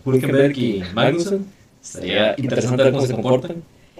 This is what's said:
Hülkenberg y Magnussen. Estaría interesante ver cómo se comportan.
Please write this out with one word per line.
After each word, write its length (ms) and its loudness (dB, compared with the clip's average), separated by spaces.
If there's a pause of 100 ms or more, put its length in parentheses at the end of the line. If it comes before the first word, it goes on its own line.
Hülkenberg 520 2
y 260 -2 (100)
Magnussen. 520 0 (360)
Estaría 560 -2
interesante 460 0
ver 80 6
cómo 160 0
se 60 -2
comportan. 500 -2 (360)